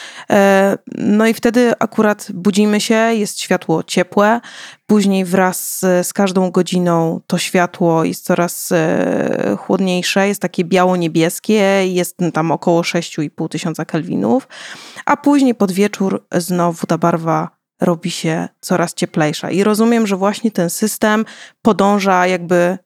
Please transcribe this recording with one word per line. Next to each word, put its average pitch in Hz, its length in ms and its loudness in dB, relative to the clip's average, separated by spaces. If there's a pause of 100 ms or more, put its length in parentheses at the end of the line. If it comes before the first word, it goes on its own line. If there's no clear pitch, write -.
(300)
E, 196 480 4 (160)
no 214 320 2
i 226 80 2
wtedy 233 440 2
akurat 214 560 0
budzimy 208 460 2
się, 226 140 0
jest 226 460 0
światło - 420 0
ciepłe, 208 580 0 (460)
później 196 380 2
wraz 185 540 0
z, 180 280 2
z - 60 -10
każdą 185 380 0
godziną 175 760 0
to 180 120 -2
światło 170 640 0
jest 180 200 -6
coraz, 175 480 -2
e, - 840 0
chłodniejsze, 190 720 0
jest 202 140 -4
takie 180 220 -4
biało-niebieskie, 185 1200 2
jest 180 300 -4 (160)
tam 160 180 -2
około 170 320 0
sześciu 170 400 -6
i 143 80 -6
pół 160 180 -8
tysiąca 156 360 -6
kelwinów, 180 640 -2 (580)
a 285 100 2
później 277 380 2
pod 190 180 0
wieczór 196 600 -2
znowu 175 540 -2
ta 165 120 0
barwa 165 500 0 (320)
robi 175 300 0
się 170 380 -4 (120)
coraz 170 340 -2
cieplejsza. - 560 -4
I 202 140 2
rozumiem, 226 420 2
że 196 100 -2
właśnie 202 340 -2
ten 175 200 -2
system 214 540 0 (380)
podąża 196 640 2
jakby 180 600 0